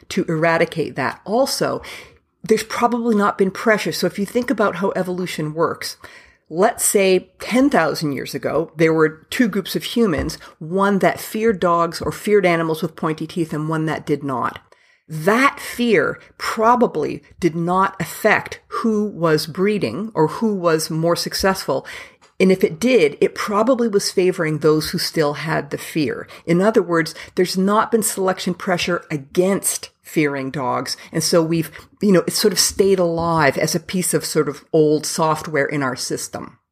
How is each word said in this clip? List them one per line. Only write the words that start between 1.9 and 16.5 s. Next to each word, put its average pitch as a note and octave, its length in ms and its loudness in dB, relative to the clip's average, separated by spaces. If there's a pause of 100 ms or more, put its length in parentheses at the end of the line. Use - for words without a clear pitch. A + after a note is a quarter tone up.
there's G#3+ 220 2
probably A#3 520 0
not G3+ 220 2
been F#3+ 140 2
pressure. G3 400 0
So F3+ 160 -2
if - 100 -6
you G3+ 80 -2
think A#3+ 240 -2
about G3+ 280 0
how F#3 180 -2
evolution F3+ 580 -6
works, D3+ 440 -4 (520)
let's F3 360 0
say F#3+ 540 2
ten C4 300 2
thousand D#3 420 0
years B2+ 240 -8
ago, C3+ 400 -2
there D#3+ 180 4
were D#3 360 2
two A#3+ 180 2
groups F#3+ 280 -4
of E3 80 -4
humans, D#3+ 520 0 (240)
one F#3+ 400 0
that F3 200 2
feared A3 400 -2
dogs E3+ 420 0
or D#3 100 -4
feared G3+ 340 2
animals E3 360 0
with E3 140 -6
pointy D#3+ 300 -4
teeth D#3+ 280 -4
and D#3 140 -4
one D#3 180 -2
that D3+ 200 -4
did C#3 180 0
not. B2 360 -4 (480)
That G3+ 520 2
fear - 600 0 (180)
probably A3 880 0 (160)